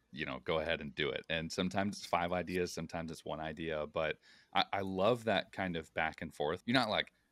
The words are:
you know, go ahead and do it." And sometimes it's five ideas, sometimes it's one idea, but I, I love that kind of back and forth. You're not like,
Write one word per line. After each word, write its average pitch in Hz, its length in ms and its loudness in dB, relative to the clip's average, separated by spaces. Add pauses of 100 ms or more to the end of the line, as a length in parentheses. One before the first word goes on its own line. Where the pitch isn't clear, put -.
(120)
you 73 160 -6
know, 65 160 -6
go 82 160 2
ahead 78 220 0
and 71 120 -6
do 73 160 0
it." - 200 -4
And 80 220 0
sometimes 98 460 0
it's - 80 -12
five 87 260 2
ideas, 90 420 0
sometimes 82 360 -6
it's 80 160 -10
one 78 140 -4
idea, 78 520 -4
but 78 260 0 (360)
I, 92 180 2
I 98 100 0
love 98 420 4
that 104 300 2
kind 90 240 -2
of 80 180 -8
back 82 260 0
and 78 120 -8
forth. 78 320 0
You're 117 100 0
not 120 140 4
like, 87 180 2 (240)